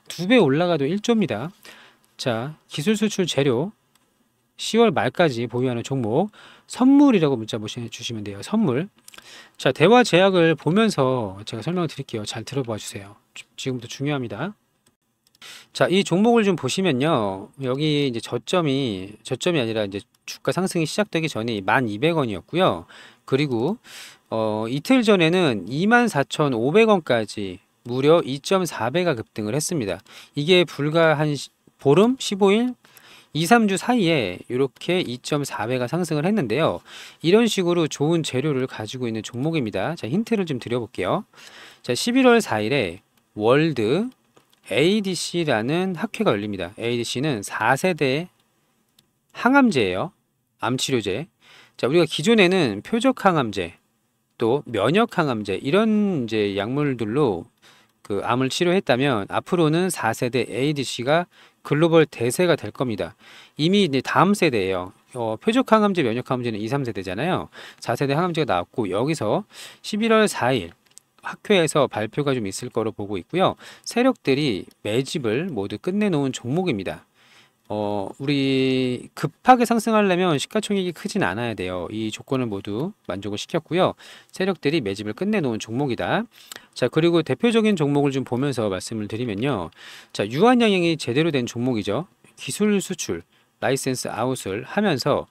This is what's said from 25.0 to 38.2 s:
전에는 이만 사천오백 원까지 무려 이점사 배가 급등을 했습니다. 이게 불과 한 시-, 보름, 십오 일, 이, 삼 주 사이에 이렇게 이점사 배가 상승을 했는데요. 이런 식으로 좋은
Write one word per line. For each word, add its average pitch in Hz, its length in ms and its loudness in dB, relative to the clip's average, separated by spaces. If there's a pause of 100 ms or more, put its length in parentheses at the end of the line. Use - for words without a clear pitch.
전에는 170 680 4
이만 208 400 2
사천오백 147 840 2
원까지 110 680 -2 (240)
무려 135 380 4
이점사 151 680 -2
배가 170 240 0
급등을 110 400 -6
했습니다. 120 460 -4 (340)
이게 175 300 4
불과 156 500 2
한 147 200 0
시-, - 140 -8 (300)
보름, 196 400 4
십오 196 340 2
일, 240 220 0 (580)
이, 160 140 -2
삼 226 220 4
주 190 80 0
사이에 165 720 0
이렇게 139 520 -2
이점사 123 680 -4
배가 123 180 -2
상승을 151 400 -2
했는데요. 139 540 0 (420)
이런 214 240 4
식으로 175 400 0
좋은 156 380 0